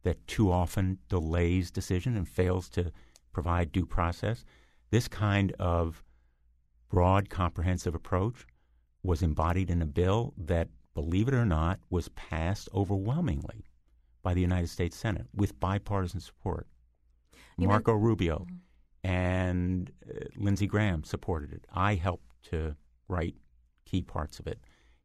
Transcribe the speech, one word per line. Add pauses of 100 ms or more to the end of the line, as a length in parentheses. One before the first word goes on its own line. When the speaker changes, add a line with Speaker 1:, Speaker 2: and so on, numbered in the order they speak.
Speaker 1:
that
too
often (100)
delays
decision
and
fails
to (400)
provide
due
process. (460)
This
kind
of (880)
broad,
comprehensive
approach (560)
was
embodied
in
a
bill
that, (260)
believe
it
or
not, (100)
was
passed
overwhelmingly (580)
by
the
United
States
Senate
with
bipartisan
support. (920)
Speaker 2:
You
Speaker 1:
Marco
Speaker 2:
mean
Speaker 1:
Rubio
Speaker 2:
Mm-hmm.
Speaker 1:
and, (180)
uh, (120)
Lindsey
Graham
supported
it.
I
helped (220)
to (340)
write (500)
key
parts
of
it. (460)